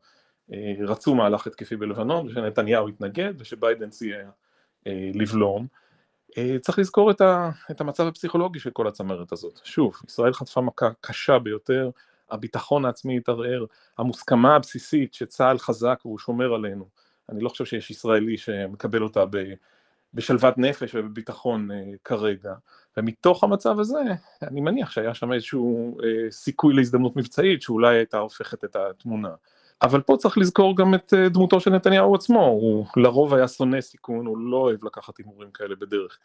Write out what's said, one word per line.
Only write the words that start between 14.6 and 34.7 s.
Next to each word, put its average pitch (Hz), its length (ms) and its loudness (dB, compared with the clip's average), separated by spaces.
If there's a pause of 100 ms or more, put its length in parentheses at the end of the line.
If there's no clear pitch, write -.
שצה"ל 127 440 0
חזק 120 480 -2
והוא 110 140 -12
שומר 123 340 -4
עלינו, 101 320 -6 (440)
אני 107 120 -8
לא 120 80 -4
חושב 120 160 -8
שיש 113 260 -10
ישראלי 110 460 0
שמקבל 101 640 -6
אותה 104 220 0
ב-, 98 280 -8 (600)
בשלוות 123 440 2
נפש 127 380 -2
ובביטחון, 110 760 -8
אה, 101 60 -10 (260)
כרגע. 104 500 -4 (440)
ומתוך 117 460 2
המצב 202 360 0
הזה, 233 200 -2 (420)
אני 143 200 -8
מניח 196 300 -2
שהיה 113 220 -4
שם 123 200 -6
איזשהו, 120 720 -4
אה, 113 280 -2
סיכוי 139 440 2
להזדמנות 127 400 2
מבצעית, 151 460 0
שאולי 117 340 4
הייתה 113 220 0
הופכת 110 460 -8
את 104 120 -10
התמונה. 98 600 -6 (460)
אבל 135 200 4
פה 135 160 4
צריך - 200 2
לזכור 190 400 4
גם 190 180 6
את, - 180 2
אה, 185 160 6
דמותו 180 300 4
של 185 100 0
נתניהו 190 460 4
עצמו, 202 300 4
הוא 110 400 2 (120)
לרוב 127 360 6
היה 127 140 6
שונא 131 340 -2
סיכון, 120 440 -10
הוא 110 120 -6
לא 123 200 -4
אוהב 117 260 0